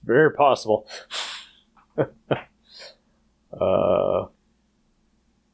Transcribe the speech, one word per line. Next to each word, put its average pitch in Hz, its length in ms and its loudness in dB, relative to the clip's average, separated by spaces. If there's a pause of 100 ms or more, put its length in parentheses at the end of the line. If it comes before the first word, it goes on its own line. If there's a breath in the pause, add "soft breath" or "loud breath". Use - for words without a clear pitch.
very 139 300 4
possible. 113 580 2
<laughs> - 60 -14 (2500 loud breath)
Uh, 95 680 0 (1300)